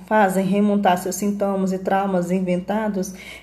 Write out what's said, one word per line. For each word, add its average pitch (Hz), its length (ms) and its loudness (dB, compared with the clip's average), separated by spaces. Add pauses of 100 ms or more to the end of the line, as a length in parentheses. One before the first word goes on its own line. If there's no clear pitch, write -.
fazem 196 380 2
remontar 202 520 4
seus 185 180 -4
sintomas 196 560 -2
e 185 60 -2
traumas 190 540 0
inventados, 190 840 -2 (300)